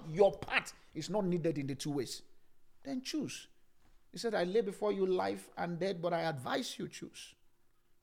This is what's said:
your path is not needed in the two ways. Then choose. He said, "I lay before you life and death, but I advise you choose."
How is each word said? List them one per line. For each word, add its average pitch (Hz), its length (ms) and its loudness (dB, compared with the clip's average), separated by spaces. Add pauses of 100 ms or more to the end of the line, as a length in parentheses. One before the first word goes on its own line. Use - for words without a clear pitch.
(100)
your 190 280 8
path - 340 -2 (220)
is 156 160 -6
not 202 140 0
needed 165 340 2
in 139 80 -2
the 139 80 -2
two 147 160 -4
ways. 139 320 -2 (640)
Then 262 180 -4
choose. - 460 -4 (640)
He 190 60 -10
said, 220 160 0
"I 175 100 2
lay 185 160 4
before 202 320 0
you 190 140 2
life 190 500 0
and 175 220 -2
death, 190 220 0
but 170 120 0
I 170 80 2
advise 165 580 -2
you 160 100 -6
choose." - 460 -14 (680)